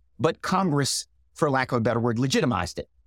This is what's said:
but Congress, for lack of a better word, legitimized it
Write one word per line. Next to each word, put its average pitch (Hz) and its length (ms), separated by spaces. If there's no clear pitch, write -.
but 104 220
Congress, 165 640
for - 160
lack 131 200
of 131 60
a 117 40
better 113 180
word, 113 180
legitimized 127 640
it - 100